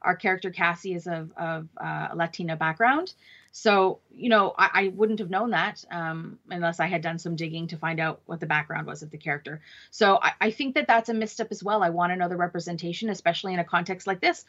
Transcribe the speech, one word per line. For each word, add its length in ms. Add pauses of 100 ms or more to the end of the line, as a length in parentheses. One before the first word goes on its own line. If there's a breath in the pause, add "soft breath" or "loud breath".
our 120
character 360
Cassie 420
is 140
of, 280
of, 320 (160)
uh, 280
a 40
Latina 400
background. 600 (360 soft breath)
So, 460 (160)
you 160
know, 300
I, 120
I 180
wouldn't 280
have 140
known 180
that, 400
um, 480 (140)
unless 280
I 60
had 160
done 160
some 180
digging 340
to 80
find 220
out 280
what 120
the 60
background 400
was 160
of 80
the 80
character. 420 (300 loud breath)
So 320
I, 180
I 120
think 240
that 100
that's 240
a 60
misstep 340
as 140
well. 180
I 80
wanna 260
know 140
the 80
representation, 720
especially 460
in 40
a 40
context 420
like 160
this 260